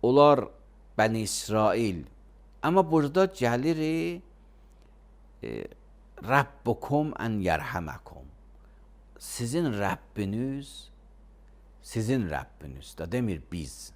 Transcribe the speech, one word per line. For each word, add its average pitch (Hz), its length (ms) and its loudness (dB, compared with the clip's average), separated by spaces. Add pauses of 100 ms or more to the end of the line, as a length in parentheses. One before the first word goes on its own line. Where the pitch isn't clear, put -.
Onlar 143 380 8 (580)
Bəni 110 200 4
İsrail. 107 840 0 (580)
Amma 170 280 4
burada 160 340 4
gəlir, 160 960 -2 (1200)
e, 55 220 -8 (580)
"Rabbukum 139 880 0
ən 107 300 -4
yərhəməkum." 78 840 -4 (920)
Sizin 123 460 -4
Rəbbiniz, 110 1200 -4 (920)
sizin 117 460 -2
Rəbbiniz 65 720 -10
də 85 140 -8
demir 107 300 -2 (100)
biz. 78 440 -10